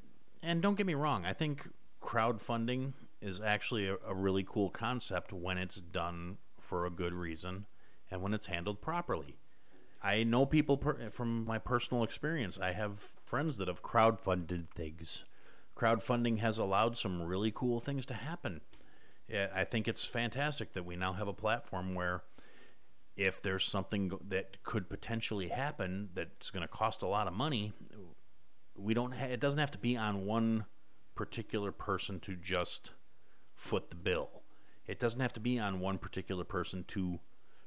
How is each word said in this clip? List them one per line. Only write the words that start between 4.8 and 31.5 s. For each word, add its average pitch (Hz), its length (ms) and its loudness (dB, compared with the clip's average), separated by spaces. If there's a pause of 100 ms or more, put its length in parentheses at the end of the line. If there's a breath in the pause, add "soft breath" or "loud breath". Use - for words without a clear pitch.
when 90 240 -2
it's 92 240 -4
done 87 560 -2 (220)
for 87 260 0
a 90 40 0
good 87 240 0
reason 90 520 -4 (440 soft breath)
and 92 120 -2
when 98 120 2
it's 107 120 -2
handled 95 360 0
properly. 127 540 0 (680 soft breath)
I 104 200 6
know 120 220 6
people 143 320 6
per-, 127 320 0
from 117 360 0
my 110 120 2
personal 120 460 2
experience. 117 580 0
I 92 120 2
have 101 400 -2 (100)
friends 139 340 2
that 92 120 2
have 87 120 -2
crowdfunded 90 960 6
things. 80 480 -6 (540 loud breath)
Crowdfunding 117 640 4
has 110 180 2
allowed 107 400 4
some 90 240 0
really 92 340 2
cool 120 240 2
things 135 280 -2
to - 60 -4
happen. 113 460 -4 (720 loud breath)
Yeah, 98 260 2
I 95 80 4
think 110 240 0
it's - 160 0
fantastic 123 680 0
that 87 120 -2
we 87 120 -4
now 92 160 0
have 101 160 0
a 98 40 -2
platform 95 600 0
where 90 280 0 (920 loud breath)
if 95 260 2
there's 95 220 2
something 98 460 0
go-, 92 180 -4
that 95 360 -2
could 95 260 0
potentially 107 580 -2
happen 101 640 -2
that's - 380 -6
gonna 85 160 -2
cost - 340 0
a 98 60 0
lot 101 200 4
of 87 60 -2
money, 110 380 0 (1040)
we 101 180 2
don't 123 200 2
ha-, 127 120 -2
it 127 140 -2
doesn't 143 200 4
have 143 120 2
to - 60 -6
be 123 180 2
on 104 300 0
one 110 400 4 (500)
particular 101 560 -2